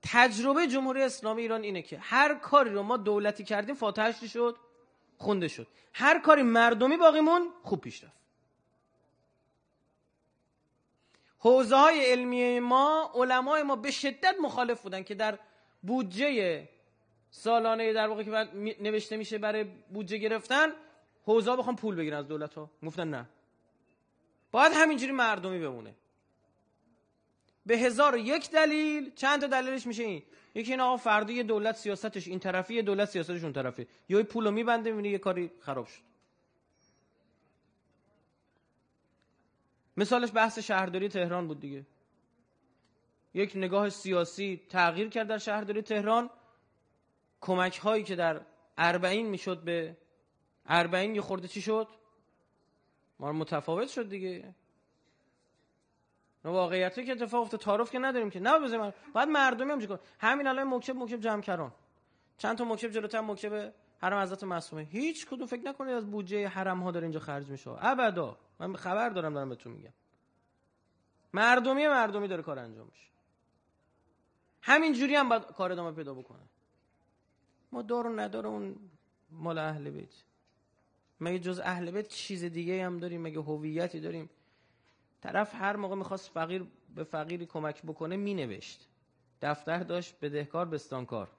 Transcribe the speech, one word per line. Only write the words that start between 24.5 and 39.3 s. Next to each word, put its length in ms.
باید 260
همینجوری 360
مردمی 460
بمونه. 360
به 120
هزار 360
و 40
یک 320
دلیل، 640
چند 260
تا 60
دلیلش 400
می‌شه 160
این. 200
یکی 160
این، 100
آقا، 160
فردا 360
یه 100
دولت 340
سیاستش 520
این 100
طرفی، 360
یه 80
دولت 260
سیاستش 340
اون 100
طرفی. 340
یه 140
پولو 280
می‌بنده، 400
می‌بینی 180
یه 100
کاری 320
خراب 260
شد. 160